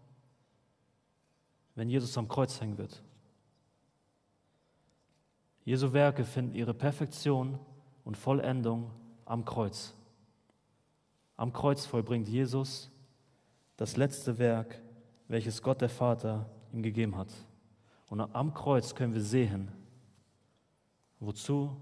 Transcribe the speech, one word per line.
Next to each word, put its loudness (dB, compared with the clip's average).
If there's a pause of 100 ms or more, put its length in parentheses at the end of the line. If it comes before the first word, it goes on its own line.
(1700)
wenn -2
Jesus 2
am 0
Kreuz 0
hängen -4
wird. -10 (2500)
Jesu 2
Werke 6
finden -2
ihre 0
Perfektion 0 (460)
und -6
Vollendung 0 (360)
am 0
Kreuz. -4 (1400)
Am -2
Kreuz 2
vollbringt 0
Jesus 0 (840)
das -4
letzte 0
Werk, 2 (460)
welches -2
Gott 2
der 2
Vater 0 (240)
ihm -4
gegeben 0
hat. -6 (760)
Und -4
am -2
Kreuz 2
können 0
wir 0
sehen, 2 (1500)
wozu -2